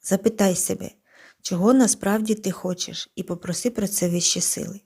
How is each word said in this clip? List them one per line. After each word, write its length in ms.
Запитай 540
себе, 360
чого 320
насправді 640
ти 160
хочеш, 640
і 80
попроси 460
про 180
це 220
вищі 320
сили. 440